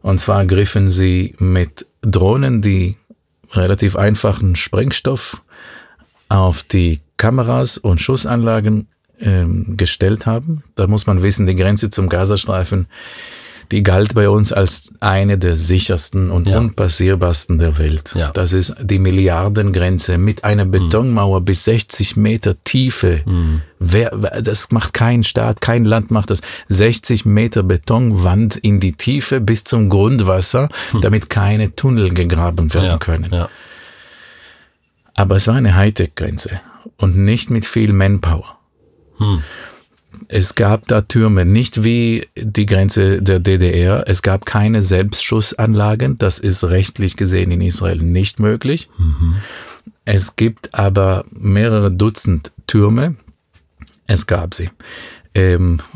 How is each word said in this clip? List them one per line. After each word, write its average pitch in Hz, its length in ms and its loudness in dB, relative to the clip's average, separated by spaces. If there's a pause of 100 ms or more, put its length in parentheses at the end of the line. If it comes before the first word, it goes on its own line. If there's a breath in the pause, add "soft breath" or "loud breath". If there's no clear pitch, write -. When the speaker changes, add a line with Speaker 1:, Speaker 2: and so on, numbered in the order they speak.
Speaker 1:
Und 98 180 0
zwar 98 260 0
griffen 98 440 2
sie 92 500 0
mit 92 460 -2 (160)
Drohnen, 110 600 0
die 95 360 0 (560)
relativ 98 420 0
einfachen 101 600 0
Sprengstoff - 840 -4 (880 loud breath)
auf 95 360 2
die 85 360 0 (160)
Kameras 123 640 0
und 92 240 0
Schussanlagen, 113 880 0 (340)
ähm, 92 560 0
gestellt 98 480 -2
haben. 143 380 -4 (120)
Da - 120 0
muss 104 200 0
man 92 160 2
wissen, 101 220 2
die 92 100 0
Grenze 101 340 0
zum 92 200 -2
Gazastreifen, 92 800 -2 (840 loud breath)
die 107 100 0
galt 98 320 2
bei 104 160 4
uns 104 240 2
als - 460 -2
eine 98 400 0
der 87 160 2
sichersten 92 760 0
und 90 180 0
Speaker 2:
Ja. 98 120 2
Speaker 1:
unpassierbarsten 90 1000 0
der 78 220 2
Welt. 76 340 -2
Speaker 2:
Ja. 80 180 -2
Speaker 1:
Das 90 220 -2
ist 92 260 -2
die 98 200 -2
Milliardengrenze 92 1200 0
mit 104 240 0
einer 104 220 2
Speaker 2:
Mhm. 95 60 0
Speaker 1:
Betonmauer 98 720 2
bis 90 220 0
sechzig - 520 -2
Meter 107 480 0
Tiefe. 98 640 0
Speaker 2:
Mhm. 80 360 0 (180 loud breath)
Speaker 1:
Wer, 104 340 2
wer, 104 300 -4
das 110 260 -2
macht 113 240 -2
kein 117 300 2
Staat, 113 380 -2
kein 120 220 0
Land 110 280 0
macht 107 180 0
das. 98 120 -2 (260 loud breath)
Sechzig 107 580 0
Meter 107 380 2
Betonwand 101 960 0
in 101 220 2
die 90 140 0
Tiefe 135 480 -2
bis 110 220 0
zum 110 260 0
Grundwasser, 101 800 2 (220 loud breath)
Speaker 2:
Hm. 104 100 0
Speaker 1:
damit 107 300 0
keine 104 440 0
Tunnel 110 380 0
gegraben 85 580 0
werden 92 140 0
Speaker 2:
Ja, 87 140 0
Speaker 1:
können. 82 340 -4
Speaker 2:
ja. 85 160 -4 (1700 loud breath)
Speaker 1:
Aber 98 220 2
es 95 100 2
war 113 80 2
eine 110 200 4
Hightech-Grenze - 840 -2 (380 loud breath)
und 92 200 2
nicht 104 320 0
mit 113 160 -2
viel 107 280 0
Manpower. 95 680 0 (580)
Speaker 2:
Hm. 92 240 0 (880 loud breath)
Speaker 1:
Es 95 260 -2
gab 104 320 0
da 110 140 2
Türme, 107 440 2
nicht 110 380 2
wie 117 520 0
die 104 300 -4
Grenze 98 560 2
der 95 180 2
D 92 180 2
D 90 120 2 (140)
R. 98 240 2
Es 95 140 0
gab 98 240 -2
keine 107 360 0
Selbstschussanlagen. 107 1400 0
Das 95 220 0
ist 92 240 -2
rechtlich 92 540 0
gesehen 92 340 0
in 87 80 0
Israel 90 380 -2
nicht 87 420 0
möglich. 110 580 -2
Speaker 2:
Mhm. 82 380 0 (720 loud breath)
Speaker 1:
Es 98 320 -2
gibt - 360 -4
aber 98 580 0
mehrere 101 600 2
Dutzend 95 600 -2 (120)
Türme. 113 500 2 (920)
Es 101 180 0
gab 87 280 -4
sie. 87 160 -8 (640 loud breath)
Ähm, 90 480 2 (140)